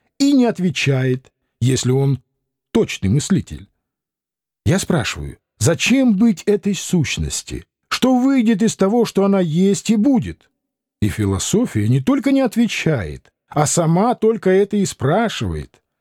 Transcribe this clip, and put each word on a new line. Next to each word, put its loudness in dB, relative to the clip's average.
и 4
не 4
отвечает, -2
если 0
он 0
точный -2
мыслитель. -4
Я 2
спрашиваю, -4
«Зачем 2
быть 0
этой -2
сущности? -4
Что 0
выйдет 2
из 2
того, 2
что 0
она 2
есть 0
и 2
будет?» 0
И 0
философия -2
не 2
только 0
не 2
отвечает, -2
а 0
сама 2
только 0
это 2
и 2
спрашивает. -4